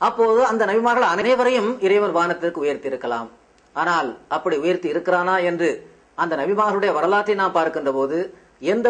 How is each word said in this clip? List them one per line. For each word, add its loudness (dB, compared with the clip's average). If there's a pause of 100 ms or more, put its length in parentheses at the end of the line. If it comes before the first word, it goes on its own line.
அப்போது 2
அந்த 0
நபிமார்கள் 2
அனைவரையும் 2 (120)
இறைவன் 2
வானத்திற்கு -2
உயர்த்தி -2
இருக்கலாம். -6 (440)
ஆனால் 0 (200)
அப்படி -2
உயர்த்தி 0
இருக்கிறானா 0
என்று 0 (460)
அந்த -2
நபிமார்களுடைய 0
வரலாற்றை 0
நாம் -2
பார்க்கின்ற -2
போது -2 (440)
எந்த 0